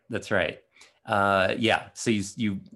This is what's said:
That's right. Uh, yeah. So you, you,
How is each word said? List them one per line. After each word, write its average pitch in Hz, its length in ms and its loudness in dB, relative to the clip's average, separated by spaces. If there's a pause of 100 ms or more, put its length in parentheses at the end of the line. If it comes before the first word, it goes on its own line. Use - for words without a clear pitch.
That's 107 220 -8
right. 92 280 0 (460)
Uh, 98 540 2
yeah. 110 340 0
So - 180 -4
you, 104 140 0 (120)
you, 104 240 -4 (160)